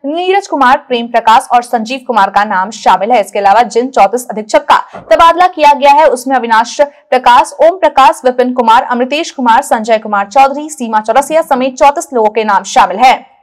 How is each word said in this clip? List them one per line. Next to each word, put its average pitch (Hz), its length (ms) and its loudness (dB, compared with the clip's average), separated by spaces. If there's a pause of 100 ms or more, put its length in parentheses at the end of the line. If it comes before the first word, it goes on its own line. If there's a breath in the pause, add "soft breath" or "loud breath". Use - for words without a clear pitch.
नीरज 370 400 -4
कुमार, 277 300 2 (120)
प्रेम 240 200 -4
प्रकाश 233 440 0
और 240 100 2
संजीव 240 440 -6
कुमार 202 240 0
का 202 160 0
नाम 196 260 -4
शामिल 208 400 -2
है। 240 80 0
इसके 196 180 -6
अलावा 202 260 2
जिन 233 240 -4
चौंतीस 240 420 0
अधीक्षक 220 340 -4
का - 180 0 (280 loud breath)
तबादला 339 380 4
किया 302 260 2
गया 277 180 2
है, 302 140 4
उसमें 262 300 -2
अविनाश 247 440 -2
प्रकाश, - 800 0
ओम 339 180 4
प्रकाश, 302 460 2
विपिन 254 280 0
कुमार, 240 320 2
अमृतेश 254 460 -4
कुमार, 247 320 0
संजय 226 360 -2
कुमार 208 300 -4
चौधरी, 277 420 0
सीमा 220 300 -4
चौरसिया 269 440 -2
समेत 262 320 -4
चौंतीस 285 360 0
लोगों 220 180 0
के 220 140 -4
नाम 196 220 0
शामिल 208 320 0
हैं। 247 280 2 (160)